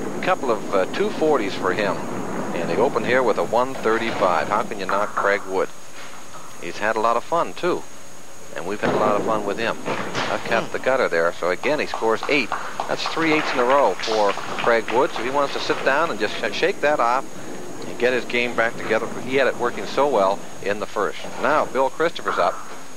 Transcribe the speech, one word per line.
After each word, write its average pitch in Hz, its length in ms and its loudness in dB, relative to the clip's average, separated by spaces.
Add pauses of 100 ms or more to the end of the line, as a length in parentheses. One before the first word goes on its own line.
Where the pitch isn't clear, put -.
(180)
A - 80 -4
couple 143 260 0
of, 101 220 -2
uh, 92 140 4
two 202 240 0
forties 139 420 2
for 92 200 0
him. 95 220 0 (600)
And 85 140 -2
they 85 80 0
open 113 280 2
here 127 180 4
with 113 140 2
a 87 60 2
one 120 320 2
thirty-five. 110 760 2
How 104 140 2
can 104 160 -6
you 95 60 -4
knock 98 300 0
Craig 101 320 2
Wood? 92 220 0 (920)
He's 87 180 -6
had 110 160 0
a 110 40 0
lot 113 160 2
of 120 80 0
fun, 151 300 -2
too. 156 300 -2 (720)
And 80 100 -6
we've 101 160 -4
had - 140 2
a - 20 2
lot 107 180 4
of 101 100 0
fun 107 200 0
with 101 140 -2
him. 110 260 0
I've - 600 -2
kept 113 260 0
the 95 80 -2
gutter 123 280 2
there. 82 260 2
So, 87 180 0
again, 120 280 0
he - 60 -2
scores 113 440 0
eight. 131 200 2 (380)
That's - 220 -2
three 160 240 0
eights 156 200 2
in 135 60 0
a 123 40 2
row 127 300 4
for 107 400 2 (300)
Craig 117 280 4
Wood. 131 200 4
So 117 120 -6
he 120 60 -2
wants 139 240 0
to 117 60 -4
sit 147 260 0
down 143 240 4
and 110 100 -4
just 104 160 0
sh-, 113 160 -2
shake 170 300 0
that 143 180 2
off 123 240 2 (640)
and - 120 -8
get 120 120 4
his 117 140 0
game 120 300 -2
back 113 200 2
together. 107 320 0 (140)
He 131 140 -2
had 135 100 4
it 101 120 2
working 113 280 -2
so 139 220 2
well 98 320 4 (240)
in 104 160 -2
the 98 80 -2
first. 95 320 -2 (240)
Now, 135 220 4
Bill 131 260 0
Christopher's 104 480 -2
up. 90 160 2 (420)